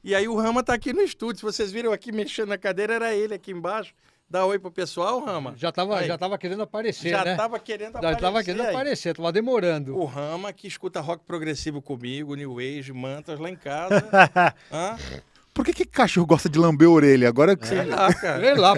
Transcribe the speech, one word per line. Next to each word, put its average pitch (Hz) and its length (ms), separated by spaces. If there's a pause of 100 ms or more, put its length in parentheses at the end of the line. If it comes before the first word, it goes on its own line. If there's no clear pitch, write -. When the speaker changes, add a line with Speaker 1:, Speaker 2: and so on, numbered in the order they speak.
Speaker 1:
E 190 100
aí 202 140
o 233 80
Rama 226 260
tá 240 140
aqui 240 180
no 392 80
estúdio. 233 360
Se - 60
vocês 208 280
viram 233 200
aqui 208 200
mexendo 214 380
na 202 100
cadeira, 202 340
era 226 220
ele 214 180
aqui 196 180
embaixo. 180 440 (340)
Dá 185 160
oi 196 140
pro 185 120
pessoal, 190 520
Rama. 170 340
Speaker 2:
Já 160 140
tava, 190 280
Speaker 1:
Aí. 175 80
Speaker 2:
já 165 100
tava 190 200
querendo 185 260
aparecer, 214 460
Speaker 1:
Já 190 160
Speaker 2:
né? 180 100
Speaker 1:
tava 226 240
querendo 214 340
Speaker 2:
Já - 80
tava 160 160
Speaker 1:
aparecer 196 280
Speaker 2:
querendo 180 220
Speaker 1:
aí. 208 80
Speaker 2:
aparecer, 254 400
tava 165 160
demorando. 175 640
Speaker 1:
O 175 80
Rama 151 480
que 202 140
escuta 180 340
rock 165 240
progressivo 156 560
comigo, 139 540
New 135 240
Age, 135 340
mantras 139 460
lá 180 100
em 185 60
casa. 175 480 (340)
Speaker 2:
<laughs> - 340
Speaker 1:
Hã? 180 240 (580)
Speaker 3:
Por 262 100
que 349 100
que - 120
cachorro 185 400
gosta 165 240
de 147 80
lamber 165 300
a 170 40
orelha? 139 380
Agora 147 260
que 113 120
Speaker 1:
Sei 185 100
Speaker 3:
você - 80
Speaker 1:
lá, 190 280
cara. 165 300
Speaker 2:
Sei 277 120
lá, 196 220